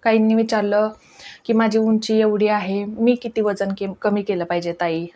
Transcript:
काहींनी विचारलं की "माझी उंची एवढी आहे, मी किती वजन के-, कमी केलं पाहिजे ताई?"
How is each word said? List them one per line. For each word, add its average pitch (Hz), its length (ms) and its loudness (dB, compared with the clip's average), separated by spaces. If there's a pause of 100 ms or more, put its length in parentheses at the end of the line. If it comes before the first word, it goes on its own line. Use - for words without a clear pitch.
काहींनी 220 300 4
विचारलं 214 560 0 (560)
की 233 80 -2
"माझी 220 260 2
उंची 220 400 2
एवढी 214 280 2
आहे, 202 380 -2
मी 220 300 2
किती 233 260 -6
वजन 202 360 -2
के-, 190 240 -6
कमी 208 200 0
केलं 196 220 -2
पाहिजे 175 380 -4
ताई?" 165 240 -2 (100)